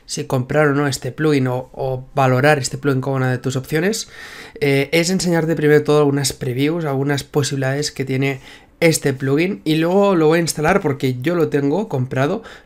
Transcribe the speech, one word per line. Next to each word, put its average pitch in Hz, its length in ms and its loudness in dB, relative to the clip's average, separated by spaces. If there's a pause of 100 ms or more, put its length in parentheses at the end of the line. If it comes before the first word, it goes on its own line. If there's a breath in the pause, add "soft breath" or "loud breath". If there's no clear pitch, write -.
si - 200 -8
comprar 143 420 0
o 139 60 2
no 143 140 0
este 131 260 -6
plugin 143 340 0
o, 127 240 -6
o 131 420 -6
valorar 135 460 4
este 131 180 -6
plugin 135 220 -2
como 135 160 -4
una 127 160 0
de 127 60 -2
tus 131 180 -4
opciones, 160 540 -4 (500 loud breath)
eh, 139 320 0
es 170 180 2
enseñarte 165 460 0
primero 151 240 6
de 147 60 0
todo 147 140 4
algunas 139 340 2
previews, 139 500 -2
algunas 139 400 -2
posibilidades 139 720 -2
que 135 100 -6
tiene 135 380 -2 (380 loud breath)
este 156 320 2
plugin 143 520 0
y 156 140 0
luego 190 360 2
lo 160 140 4
voy 160 100 4
a 175 40 2
instalar 165 400 0
porque 135 380 -2
yo 151 140 -2
lo 160 160 0
tengo 147 400 0
comprado, 135 540 -2 (220 loud breath)